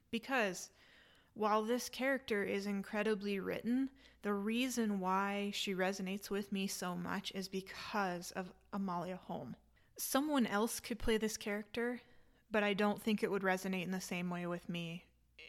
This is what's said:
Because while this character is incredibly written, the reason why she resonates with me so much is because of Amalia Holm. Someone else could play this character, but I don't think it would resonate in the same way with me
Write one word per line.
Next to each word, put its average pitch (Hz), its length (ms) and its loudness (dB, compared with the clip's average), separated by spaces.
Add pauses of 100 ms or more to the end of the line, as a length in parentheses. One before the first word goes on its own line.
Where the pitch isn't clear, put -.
(100)
Because 226 600 -2 (640)
while 214 280 4
this 233 260 0
character 247 560 0
is 196 220 0
incredibly 202 760 0
written, 240 480 0 (340)
the 208 120 0
reason 226 680 0
why 202 540 2
she 196 200 0
resonates 190 560 0
with 202 220 -2
me 196 140 0
so 180 280 -4
much 180 400 -4
is 190 140 -4
because 190 840 -4
of 185 200 -6 (200)
Amalia 180 540 -2
Holm. 160 300 -8 (420)
Someone 277 480 4
else 214 340 2
could - 180 -6
play 226 180 2
this 214 200 0
character, 233 640 -4 (500)
but 214 120 6
I 202 100 6
don't 208 300 4
think 214 200 4
it 190 80 2
would 196 120 2
resonate 190 420 2
in 180 60 -4
the 185 100 -2
same 180 300 -2
way 175 160 -4
with 175 220 -4
me 170 360 -6 (440)